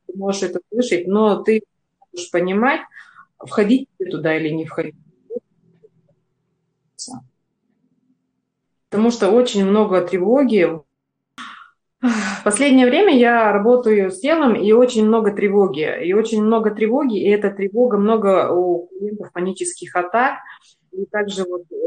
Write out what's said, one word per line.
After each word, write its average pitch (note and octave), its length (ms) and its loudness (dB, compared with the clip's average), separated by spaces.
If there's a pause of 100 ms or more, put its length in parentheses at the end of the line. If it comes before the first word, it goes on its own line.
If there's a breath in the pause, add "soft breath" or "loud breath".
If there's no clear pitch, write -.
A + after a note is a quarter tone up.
ты F#3 100 -14
можешь G3 260 -4
это F3 160 -6 (120)
слышать, F3+ 360 -2
но G3+ 340 2
ты A3 200 0 (520)
можешь - 180 -12
понимать, G#3 500 0 (580 loud breath)
входить A#3+ 480 0 (100)
тебе F3+ 140 -8
туда D#3 260 -2
или D#3+ 120 -4
не D#3+ 160 -6
входить. D#3 300 -10 (4000)
Потому A3 220 2
что G#3 200 0
очень A3+ 340 2
много G3 360 2
тревоги. G3+ 640 2 (1300 loud breath)
В G#3 440 -4
последнее B3+ 420 4
время D#4+ 300 4
я A#3 340 4
работаю G#3+ 600 2
с - 100 -14
телом, C#4+ 340 2
и G3+ 160 0
очень A#3 340 4
много A3 280 2
тревоги. G3 540 0 (180)
И F#3 80 -2
очень A3 300 0
много G#3+ 280 0
тревоги, A3 480 -2
и F3+ 100 0
эта G3+ 220 0
тревога, G3+ 460 -2
много G3+ 560 2
у F3 340 -2
клиентов G#3 460 -12
панических - 640 -8
атак. A3+ 400 0 (640 loud breath)
И G3 60 -6
также G3 400 -6
вот, F3+ 180 -8 (240)